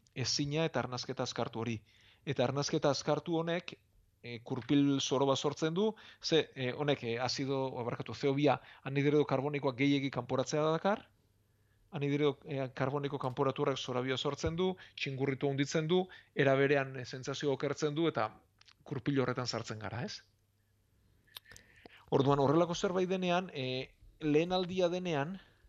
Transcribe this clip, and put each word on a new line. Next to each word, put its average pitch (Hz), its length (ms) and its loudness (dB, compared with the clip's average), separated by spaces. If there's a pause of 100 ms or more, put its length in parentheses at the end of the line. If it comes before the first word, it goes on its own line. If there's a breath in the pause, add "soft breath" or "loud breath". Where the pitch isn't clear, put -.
(160 soft breath)
ezina 147 500 0
eta 135 140 -2
arnasketa 123 440 -4
azkartu 117 360 -4
hori. 117 220 -4 (440 soft breath)
Eta 135 180 0
arnasketa 143 460 0
azkartu 156 480 -2
honek, 170 400 -4 (460)
eh, 120 200 -10
kurpil 139 560 2
zoro 135 280 2
bat 135 100 4
sortzen 156 360 -2
du, 208 200 0 (300 loud breath)
ze, - 320 2
eh, 127 180 -4
honek, 143 300 0
eh, 117 180 -2
azido, 135 460 -2
o, 127 160 -6
barkatu, 120 320 -6
C 147 120 0
O 139 60 4
bia, 139 260 4 (240 loud breath)
anhidrido 139 420 4
karbonikoak 139 520 -2
gehiegi 139 340 2
kanporatzea 131 500 -2 (100)
dakar, 185 360 0 (840)
anhidrido, 143 540 0
eh, 135 300 -4
karboniko 139 420 -2
kanporatu 131 460 0
horrek 139 140 0
zorabioa 127 400 -2
sortzen 151 380 -2
du, 185 200 0 (200 loud breath)
txingurritu 135 540 -2
handitzen 143 380 0
du, 180 200 4 (280 loud breath)
era 135 200 6
berean, 135 420 2
eh, 127 80 -8
sentsazio 139 480 -4
okertzen 147 420 -2
du, 165 120 2
eta 110 220 0 (540)
kurpil 139 360 -2
horretan 123 280 0
sartzen 110 320 -6
gara, 110 240 -6
ez? - 180 -10 (1900 loud breath)
Orduan, 139 300 4
horrelako 165 360 4
zerbait 185 340 0
denean, 180 440 0
eh, 131 360 -4 (300)
lehen 156 340 4
aldia 185 360 0
denean, 180 500 -2 (300 soft breath)